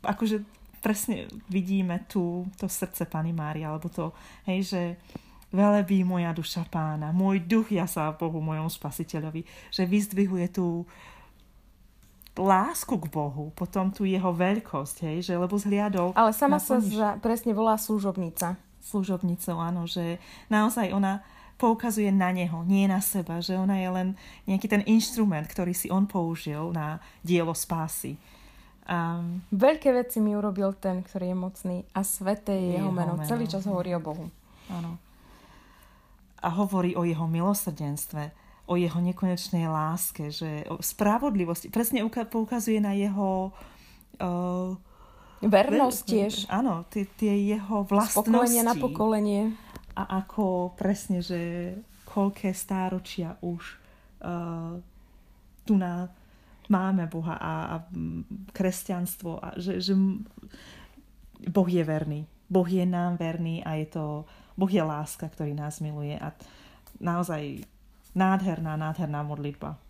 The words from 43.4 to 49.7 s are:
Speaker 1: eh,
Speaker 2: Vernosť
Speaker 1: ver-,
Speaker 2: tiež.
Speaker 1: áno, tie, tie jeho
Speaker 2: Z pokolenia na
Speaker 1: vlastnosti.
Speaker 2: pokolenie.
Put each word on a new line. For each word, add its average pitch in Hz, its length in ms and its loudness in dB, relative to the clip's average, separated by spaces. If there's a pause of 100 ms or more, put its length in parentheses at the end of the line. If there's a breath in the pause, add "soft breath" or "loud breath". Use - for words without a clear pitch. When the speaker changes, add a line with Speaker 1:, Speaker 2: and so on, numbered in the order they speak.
Speaker 1:
eh, 180 560 -2 (640 soft breath)
Speaker 2:
Vernosť 240 640 6
Speaker 1:
ver-, - 40 -6
Speaker 2:
tiež. 214 240 4 (160)
Speaker 1:
áno, 185 400 0
tie, 202 160 -2
tie 208 280 0 (200)
jeho 202 320 0
Speaker 2:
Z 208 280 4
pokolenia 233 480 6
na 233 120 4
Speaker 1:
vlastnosti. 156 120 0
Speaker 2:
pokolenie. 208 560 2 (540 loud breath)